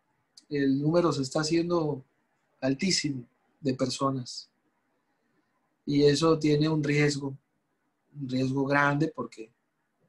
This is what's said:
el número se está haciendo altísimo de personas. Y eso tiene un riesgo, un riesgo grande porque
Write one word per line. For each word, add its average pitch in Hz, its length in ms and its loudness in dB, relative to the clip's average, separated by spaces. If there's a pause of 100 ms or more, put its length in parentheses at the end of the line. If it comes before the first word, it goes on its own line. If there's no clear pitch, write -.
(480)
el 139 320 0
número 165 320 2
se 139 80 -4
está 139 220 -2
haciendo 160 600 -2 (600)
altísimo 135 640 -2 (340)
de 131 140 -2
personas. 131 760 -6 (1400)
Y 143 200 2
eso 151 340 4
tiene 151 300 2
un 156 140 0
riesgo, 143 540 0 (800)
un 135 100 -8
riesgo 131 360 -2
grande 143 500 2
porque - 380 -12 (560)